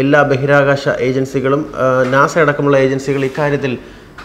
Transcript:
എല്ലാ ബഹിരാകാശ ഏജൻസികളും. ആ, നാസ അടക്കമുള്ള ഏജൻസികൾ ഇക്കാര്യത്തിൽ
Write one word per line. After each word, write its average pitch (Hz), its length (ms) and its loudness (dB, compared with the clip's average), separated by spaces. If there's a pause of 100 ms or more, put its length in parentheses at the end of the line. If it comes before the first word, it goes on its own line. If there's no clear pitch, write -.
എല്ലാ 143 180 4 (120)
ബഹിരാകാശ 139 500 2 (260)
ഏജൻസികളും. 135 540 -2 (220)
ആ, - 20 2 (300)
നാസ 147 160 2 (100)
അടക്കമുള്ള 143 420 2
ഏജൻസികൾ 135 460 -2
ഇക്കാര്യത്തിൽ 143 420 -2 (520)